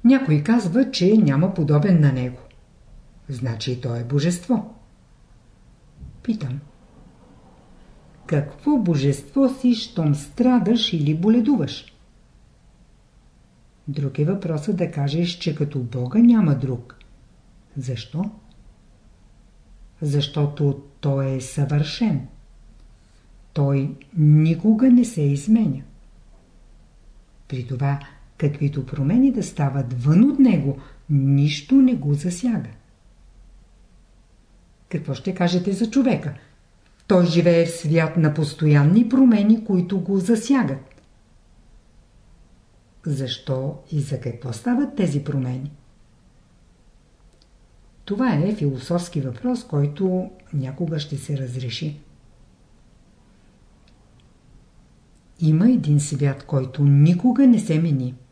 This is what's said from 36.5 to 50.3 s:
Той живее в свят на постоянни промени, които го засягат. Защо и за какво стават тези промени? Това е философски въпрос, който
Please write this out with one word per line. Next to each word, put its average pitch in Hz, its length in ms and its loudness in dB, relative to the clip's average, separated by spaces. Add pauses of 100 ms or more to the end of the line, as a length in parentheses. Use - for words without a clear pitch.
Той 180 180 6
живее 170 400 4
в 165 60 -6
свят 156 460 0
на 156 160 2
постоянни 151 760 4
промени, 220 560 4
които 185 340 -2
го 196 200 -2
засягат. 220 840 -2 (2000)
Защо 135 720 -6 (120)
и 147 80 -4
за 135 200 -6
какво 120 340 -10
стават 247 420 -4
тези 143 280 -2
промени? 131 480 -6 (2250)
Това 208 300 -2
е 190 200 0
философски 147 640 -4
въпрос, 226 420 -6
който 180 680 -4 (220)